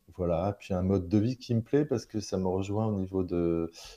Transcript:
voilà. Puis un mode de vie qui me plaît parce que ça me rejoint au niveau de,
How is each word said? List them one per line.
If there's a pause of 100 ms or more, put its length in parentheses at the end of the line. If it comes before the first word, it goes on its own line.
(180)
voilà.
Puis
un
mode
de
vie
qui
me
plaît
parce
que
ça
me
rejoint
au
niveau
de, (280)